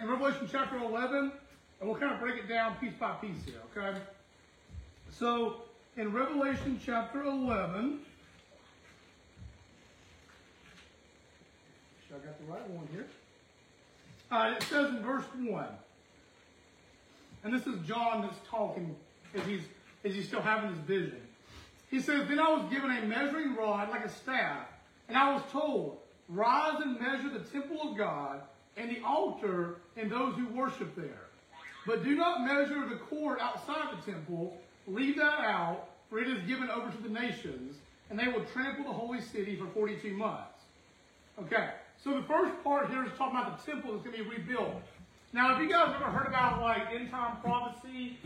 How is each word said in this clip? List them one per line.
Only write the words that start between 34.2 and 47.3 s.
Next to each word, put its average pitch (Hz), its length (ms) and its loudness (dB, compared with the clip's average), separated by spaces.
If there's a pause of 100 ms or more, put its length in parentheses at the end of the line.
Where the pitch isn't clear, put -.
Leave 269 300 2
that 302 220 6
out, 190 500 0 (200)
for 220 80 -2
it 247 100 2
is 208 160 -2
given 254 240 0
over 220 220 -2
to 214 120 -8
the 214 60 -6
nations, 147 680 -4 (340)
and 208 80 -2
they 247 80 4
will 240 200 0
trample 277 380 -4
the 240 140 -4
holy 240 220 -4
city 196 340 -4
for 185 140 -6
forty-two 208 460 -2
months.'" - 500 -4 (760)
Okay, 175 320 2 (320)
so 277 120 0
the 262 120 0
first 330 380 4
part 285 260 4
here 262 140 0
is 208 120 -4
talking 254 220 0
about 240 260 -4
the 302 60 -6
temple 254 220 -4
that's 190 120 -6
gonna 233 120 -8
be 220 120 -4
rebuilt. 214 540 -2 (480)
Now, 247 180 6
have 269 140 6
you 320 60 4
guys 339 260 8
ever 269 160 0
heard 262 160 2
about, 247 360 4
like, 226 280 2
end 240 200 -4
time 240 320 -2